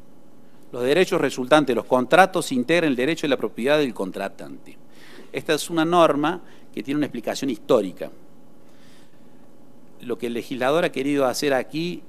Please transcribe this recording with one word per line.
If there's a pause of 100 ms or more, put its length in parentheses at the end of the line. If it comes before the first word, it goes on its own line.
(720)
Los
derechos
resultantes
de
los
contratos
integran
el
derecho
de
la
propiedad
del
contratante. (560)
Esta
es
una
norma (320)
que
tiene
una
explicación
histórica. (1900)
Lo
que
el
legislador
ha
querido
hacer
aquí